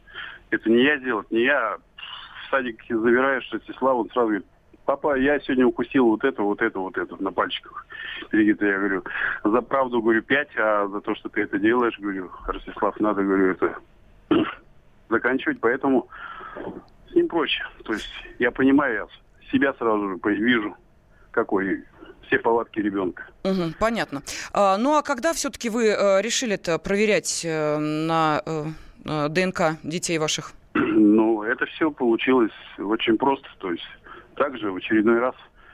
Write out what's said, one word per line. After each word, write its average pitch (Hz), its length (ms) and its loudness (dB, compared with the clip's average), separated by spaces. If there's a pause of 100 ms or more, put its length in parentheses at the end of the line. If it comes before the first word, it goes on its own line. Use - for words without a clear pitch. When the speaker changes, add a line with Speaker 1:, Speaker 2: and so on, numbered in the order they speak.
(500)
Speaker 1:
"Это 110 200 -2
не 120 140 6
я 147 140 2
делал, 123 220 -4
это 95 140 -8
не 117 100 2
я". 120 320 0 (720)
В - 40 -12
садике 123 480 -2
забираешь 123 540 2
Ростислава, 127 480 -2
он - 100 -4
сразу 120 180 2
говорит, 101 180 -2 (380)
"Папа, 139 340 0
я 143 220 2
сегодня 131 260 2
укусил 120 400 2
вот 107 180 2
это, 131 180 0
вот 101 200 0
это, 107 160 -2
вот 92 200 -8
это 87 240 -8
на 95 100 -2
пальчиках". - 540 -6 (440)
Перед 107 260 4
этим 104 100 -2
я 98 120 2
говорю, 98 260 -2 (400)
"За 113 180 2
правду, 123 400 0
говорю, 110 200 4
пять, 143 340 -2
а 107 320 2
за 101 120 -6
то, 107 140 -4
что - 140 -12
ты 107 140 -4
это 101 160 -2
делаешь, 117 400 2
говорю, 95 320 -6 (160)
Ростислав, 95 540 -4
надо, 104 220 0
говорю, 95 300 2
это 85 240 -2 (540)
<clears throat> 320 140 4 (680)
заканчивать". 127 500 -2
Поэтому 131 480 2 (1000)
с - 40 -2
ним 170 140 4
проще. 160 360 -2 (200)
То 113 80 -4
есть 104 160 -6 (300)
я 120 120 0
понимаю, 135 440 2
я - 580 -12
себя 135 220 2
сразу 104 360 0
же 90 60 -4
по-, 87 140 -4
вижу, 107 440 0 (560)
какой 98 540 -2 (420)
все 131 120 0
повадки 113 420 0
ребенка. 98 440 -4 (200)
Speaker 2:
Мгм, 180 340 -2
понятно. 196 440 -2 (300)
А, 196 240 4
ну 269 200 2
а 294 60 2
когда 285 300 -2
все-таки 240 380 -6
вы, 226 160 2
э, 196 340 4
решили 220 340 -2
это 170 240 -2
проверять, 202 640 0
э, 151 340 0
на, 156 640 0
э, 156 200 -4 (420)
э, 151 240 -2
Д 160 140 0
Н 185 80 -2
К 160 300 0
детей 170 360 -4
ваших? 151 340 -4 (220)
Speaker 1:
<clears throat> - 0 -
Ну, 110 680 4
это 127 220 -2
все 156 260 -2
получилось 120 640 2 (260)
очень 110 380 0
просто. 135 320 0 (120)
То 95 120 -6
есть 82 120 -8 (520)
также 123 340 -4
в 92 60 -6
очередной 110 440 2
раз 127 140 0 (380)